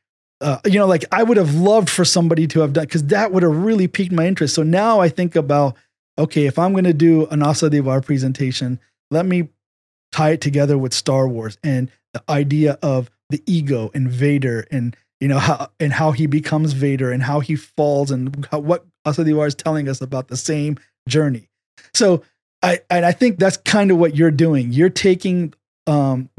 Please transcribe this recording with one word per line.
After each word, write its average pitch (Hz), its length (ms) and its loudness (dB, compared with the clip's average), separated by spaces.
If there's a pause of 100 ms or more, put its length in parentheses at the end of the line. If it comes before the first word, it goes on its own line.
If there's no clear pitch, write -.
(420)
uh, 147 240 -2
you 202 140 2
know, 202 80 2
like, 175 240 2
I 214 120 2
would 226 140 4
have 156 180 2
loved 196 340 4
for 180 140 0
somebody 165 440 2
to 160 140 0
have 143 120 0
done, 156 140 -2
'cause 156 180 -4
that 202 260 0
would 180 120 2
have 156 200 2
really 208 240 2
piqued 185 240 -4
my 165 160 0
interest. 170 280 -2
So 165 80 0
now 202 360 2
I 170 100 4
think 175 260 -2
about, 143 400 0 (420)
okay, 147 280 0
if 135 120 -2
I'm 185 160 2
gonna 180 200 2
do 160 340 4
an 147 160 -2
Asa 151 260 0
Devar 135 320 0
presentation, 131 800 -4 (320)
let 165 140 0
me 175 240 -2 (600)
tie 156 200 2
it 156 100 -2
together 143 360 0
with 131 160 -4
Star 135 340 0
Wars 113 360 -8
and 131 280 -2 (220)
the - 140 -10
idea 147 540 0
of 131 300 -2 (180)
the 147 160 -6
ego 139 480 -2
and 131 160 -2
Vader 127 600 -2
and, 123 240 -4 (240)
you 135 80 -2
know, 139 120 0
how, 139 300 -2 (100)
and 147 140 -2
how 156 180 0
he 151 160 -2
becomes 151 460 -2
Vader 135 380 -2
and 127 120 -4
how 143 160 -2
he 147 160 -4
falls 143 560 -2
and 135 400 -6
how, 151 80 -4
what 170 260 -2 (180)
Asa 151 200 -2
Devar 151 240 2
is 143 80 -4
telling 151 340 -4
us 131 120 -6
about 131 260 -8
the 123 100 -10
same 151 400 -4 (300)
journey. 135 420 -2 (440)
So 269 300 2 (380)
I, 175 280 0
and 175 160 2
I 175 80 4
think 202 260 2
that's 190 180 2
kind 202 320 2
of 180 80 4
what 165 180 2
you're 160 160 4
doing. 143 400 2
You're 160 180 4
taking, 180 640 0 (340)
um, 135 520 0